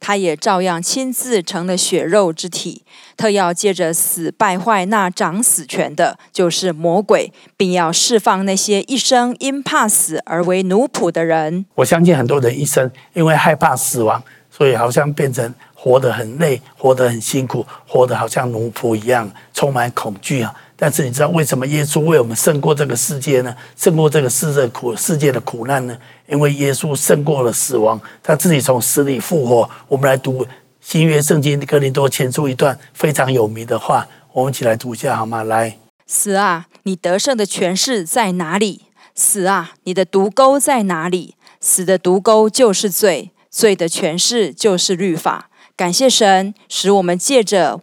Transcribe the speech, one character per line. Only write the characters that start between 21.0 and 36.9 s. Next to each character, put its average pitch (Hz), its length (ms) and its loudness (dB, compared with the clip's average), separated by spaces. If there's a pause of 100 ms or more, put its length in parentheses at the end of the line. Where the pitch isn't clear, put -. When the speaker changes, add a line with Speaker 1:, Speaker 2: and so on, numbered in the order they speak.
Speaker 2:
你 123 80 -4
知 131 80 -2
道 147 80 2
为 165 160 0
什 131 120 -2
么 127 120 -2
耶 147 160 -2
稣 151 160 -2
为 156 180 4
我 123 60 2
们 113 100 -6
胜 147 260 0
过 156 140 2
这 147 120 -2
个 127 100 -4
世 143 240 -4
界 127 220 2
呢？ 123 120 -8 (220)
胜 175 180 2
过 156 160 4
这 151 100 2
个 127 80 0
世 147 240 -2
界 143 100 2
的 120 80 0
苦-， 117 260 -6
世 165 200 -2
界 139 140 2
的 123 120 -2
苦 117 220 -10
难 131 220 -2
呢？ 117 100 -10 (300)
因 147 140 -2
为 147 140 2
耶 139 200 0
稣 151 220 -4
胜 147 260 2
过 143 220 0
了 113 80 0
死 - 240 -2
亡， 110 240 2 (200)
他 160 140 0
自 170 180 2
己 143 80 4
从 120 220 0
死 143 220 0
里 135 160 -2
复 147 240 -2
活。 117 260 2 (160)
我 139 100 0
们 135 140 2
来 135 60 4
读 131 280 -4 (360)
新 160 260 2
约 151 160 2
圣 151 180 2
经 143 260 0
《哥 147 120 2
林 135 140 2
多 139 160 2
前 131 240 -2
书》 147 160 -2
一 127 60 -2
段 131 220 0 (180)
非 156 180 0
常 131 200 0
有 117 140 2
名 110 180 -8
的 117 140 -4
话， 123 260 -2 (280)
我 127 100 0
们 135 100 -2
一 - 40 -10
起 - 80 -6
来 113 100 2
读 117 180 -8
一 110 60 -10
下 131 160 -4
好 110 100 -4
吗？ 113 200 -6
来。 113 340 -2 (260)
Speaker 1:
“死 - 300 -4
啊， 185 320 0 (160)
你 190 140 -4